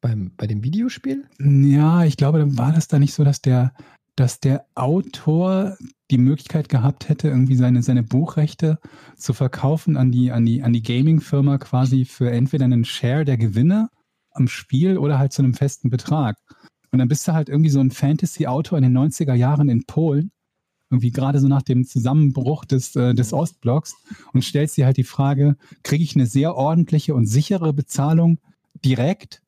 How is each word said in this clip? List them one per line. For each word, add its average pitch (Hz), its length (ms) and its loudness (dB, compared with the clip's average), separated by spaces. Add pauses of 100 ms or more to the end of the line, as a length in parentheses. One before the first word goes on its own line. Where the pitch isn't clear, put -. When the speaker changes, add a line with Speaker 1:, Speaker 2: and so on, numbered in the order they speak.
Speaker 1:
Beim, 107 360 -4
bei - 100 -8
dem 104 160 -4
Videospiel? 247 600 -6 (160)
Speaker 2:
Ja, 143 640 4
ich 151 120 2
glaube, 143 400 0
war 120 140 0
das 160 160 2
da 147 140 2
nicht 143 120 2
so, 151 120 0
dass 139 180 0
der, 127 300 2 (420)
dass 127 240 -2
der 135 280 -2 (100)
Autor 185 1000 -2 (360)
die 131 60 2
Möglichkeit 143 500 0
gehabt 135 400 -2
hätte, 151 180 -2
irgendwie 131 300 2
seine, 123 260 4
seine 123 220 0
Buchrechte 151 760 -2 (380)
zu - 160 -6
verkaufen 143 640 -2
an 131 160 2
die, 123 180 2
an 117 160 0
die, 117 160 0
an 120 100 0
die 113 120 0
Gaming-Firma 139 760 0
quasi 131 460 0
für 123 260 -4
entweder 131 360 0
einen 120 180 2
Share 135 400 -2
der 131 140 0
Gewinne 135 500 0 (420)
am 127 160 -2
Spiel 175 520 -2
oder 143 200 0
halt 139 140 0
zu 143 100 -2
einem 127 120 2
festen 135 360 -4
Betrag. 123 480 -2 (540)
Und 127 80 2
dann 123 80 0
bist 151 180 -2
du 170 60 -2
halt 160 160 -2
irgendwie 151 220 2
so 139 100 2
ein 135 100 2
Fantasy-Autor 151 880 -4
in 135 60 2
den 127 80 4
neunziger 135 420 0
Jahren 143 340 2
in 117 160 0
Polen, 156 460 -2 (600)
irgendwie 120 200 0
gerade 135 300 0
so 135 80 2
nach 139 140 2
dem 127 220 0
Zusammenbruch 135 800 0
des, - 320 -2
äh, 123 180 2
des 120 200 -2
Ostblocks 143 600 -4 (360)
und 135 100 2
stellst 147 340 -2
dir 135 100 2
halt 131 100 2
die 127 80 0
Frage, 139 520 0 (260)
„Krieg 147 180 -2
ich 165 140 -2
eine 131 100 4
sehr 139 300 0
ordentliche 156 600 0
und 117 120 2
sichere 151 480 0
Bezahlung 160 640 0 (460)
direkt 131 640 -2